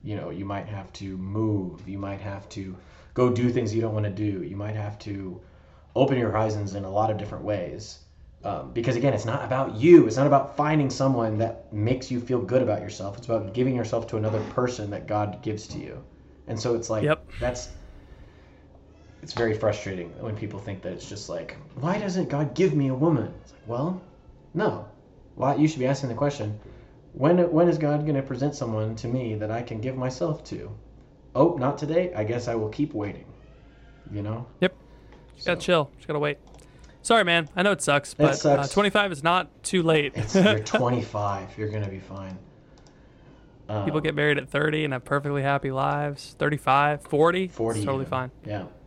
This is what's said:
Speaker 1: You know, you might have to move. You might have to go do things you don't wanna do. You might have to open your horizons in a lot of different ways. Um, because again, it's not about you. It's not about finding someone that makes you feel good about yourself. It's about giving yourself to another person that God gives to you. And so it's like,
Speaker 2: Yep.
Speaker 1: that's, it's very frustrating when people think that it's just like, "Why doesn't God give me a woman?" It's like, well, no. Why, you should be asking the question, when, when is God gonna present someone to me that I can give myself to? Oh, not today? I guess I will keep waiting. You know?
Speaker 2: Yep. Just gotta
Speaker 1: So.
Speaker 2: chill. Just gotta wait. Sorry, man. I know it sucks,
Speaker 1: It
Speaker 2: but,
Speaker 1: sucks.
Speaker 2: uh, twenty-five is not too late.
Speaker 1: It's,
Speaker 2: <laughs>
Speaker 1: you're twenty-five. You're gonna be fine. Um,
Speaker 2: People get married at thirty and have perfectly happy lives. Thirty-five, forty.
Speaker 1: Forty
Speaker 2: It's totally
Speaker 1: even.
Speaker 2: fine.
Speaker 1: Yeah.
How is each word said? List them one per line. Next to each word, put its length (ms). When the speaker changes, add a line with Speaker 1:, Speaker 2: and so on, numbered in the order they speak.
Speaker 1:
You 140
know, 140
you 140
might 220
have 280
to 220
move. 720
You 100
might 220
have 300
to 260
go 180
do 180
things 240
you 60
don't 140
wanna 160
do. 320
You 140
might 200
have 240
to 400
open 240
your 120
horizons 440
in 100
a 60
lot 200
of 60
different 280
ways. 560
Um, 280
because 220
again, 200
it's 100
not 200
about 320
you. 300
It's 120
not 80
about 300
finding 340
someone 480
that 340
makes 380
you 100
feel 200
good 220
about 200
yourself. 340
It's 100
about 280
giving 200
yourself 340
to 100
another 220
person 400
that 180
God 340
gives 260
to 100
you. 260
And 140
so 140
it's 160
like, 140
Speaker 2:
Yep. 220
Speaker 1:
that's, 300
it's 100
very 220
frustrating 560
when 160
people 240
think 220
that 100
it's 160
just 200
like, 280
"Why 180
doesn't 300
God 260
give 220
me 120
a 60
woman?" 380
It's 100
like, 140
well, 340
no. 300
Why, 220
you 100
should 140
be 60
asking 240
the 40
question, 460
when, 240
when 180
is 100
God 280
gonna 160
present 320
someone 420
to 120
me 280
that 140
I 120
can 180
give 160
myself 480
to? 260
Oh, 240
not 200
today? 360
I 100
guess 220
I 80
will 140
keep 260
waiting. 320
You 100
know? 240
Speaker 2:
Yep. 140
Just 120
gotta 140
Speaker 1:
So. 40
Speaker 2:
chill. 320
Just 100
gotta 140
wait. 180
Sorry, 200
man. 320
I 80
know 80
it 120
sucks, 320
Speaker 1:
It 40
Speaker 2:
but, 180
Speaker 1:
sucks. 320
Speaker 2:
uh, 60
twenty-five 380
is 100
not 400
too 220
late. 320
Speaker 1:
It's, 180
Speaker 2:
<laughs> 0
Speaker 1:
you're 240
twenty-five. 1000
You're 120
gonna 200
be 120
fine. 360
Um, 160
Speaker 2:
People 160
get 160
married 220
at 100
thirty 360
and 80
have 120
perfectly 380
happy 280
lives. 680
Thirty-five, 640
forty. 460
Speaker 1:
Forty 320
Speaker 2:
It's 60
totally 160
Speaker 1:
even. 80
Speaker 2:
fine. 200
Speaker 1:
Yeah. 200